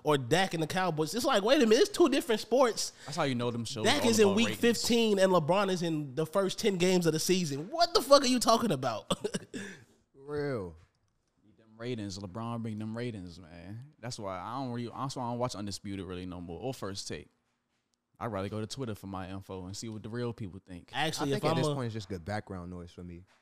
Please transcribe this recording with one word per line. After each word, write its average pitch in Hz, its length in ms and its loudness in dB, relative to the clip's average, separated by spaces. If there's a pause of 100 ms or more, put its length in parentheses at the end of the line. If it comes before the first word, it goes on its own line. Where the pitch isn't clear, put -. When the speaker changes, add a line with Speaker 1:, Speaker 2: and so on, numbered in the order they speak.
Speaker 1:
or 151 140 4
Dak 147 380 2
and 160 80 -2
the 151 60 -2
Cowboys? 160 460 -2
It's 233 120 -2
like, 240 160 4
wait 262 180 6
a 240 60 6
minute, 226 160 8
it's 392 80 2
two 339 180 6
different 247 320 2
sports. - 520 2 (120)
Speaker 2:
That's 151 120 -10
how 165 80 0
you 139 100 0
know 120 160 0
them 117 160 -4
shows 110 180 -6
Speaker 1:
Dak 247 200 4
Speaker 2:
all 233 40 6
Speaker 1:
is 226 120 4
in 208 80 10
Speaker 2:
about 190 80 4
Speaker 1:
week 226 100 4
Speaker 2:
ratings. 214 140 -4
Speaker 1:
fifteen 226 580 4
and 190 140 6
LeBron 180 380 4
is 180 120 -2
in 151 320 -4
the 156 100 0
first 196 340 -2
ten 208 200 2
games 180 280 4
of 160 60 4
the 156 60 2
season. 160 500 0
What 339 240 2
the 330 80 4
fuck 269 220 8
are 269 40 0
you 247 120 4
talking 233 320 4
about? 123 420 -2 (540)
<laughs> - 480 -20
Speaker 3:
Real. 135 600 -6 (680)
Speaker 2:
Need 104 140 -20
them - 80 -20 (100)
ratings. 110 420 -6
LeBron 113 440 -6
bring 110 160 -6
them 110 180 -6
ratings, 101 420 -8
man. 87 420 -16 (200)
That's 120 180 -10
why 95 200 -6
I 107 200 -8
don't 131 140 -6
really, 120 240 -6
that's 135 200 -6
why 127 80 -6
I 117 60 -4
don't 120 80 -4
watch 123 160 -2
Undisputed 98 520 -8
really 90 180 -8
no 90 160 -10
more 87 200 -10
or 131 140 -6
First 101 340 -10
Take. 90 200 -10 (920)
I'd 113 140 -6
rather 98 160 -4
go 104 120 -6
to 110 60 -6
Twitter 117 280 -8
for 98 140 -14
my 95 200 -8
info 95 380 -10
and 95 100 -10
see 117 120 -10
what 107 140 -10
the 110 60 -12
real 120 240 -6
people 98 340 -12
think. 87 280 -16
Speaker 1:
Actually, 147 380 -2
Speaker 3:
I 135 40 0
Speaker 1:
if - 60 -4
Speaker 3:
think 151 100 2
at - 40 0
this 131 100 0
Speaker 1:
I'ma 147 80 0
Speaker 3:
point, 131 120 -4
it's 110 80 -6
just 107 140 -10
good 87 160 -8
background 95 460 -8
noise 87 200 -12
for - 120 -18
me. 87 220 -14 (180)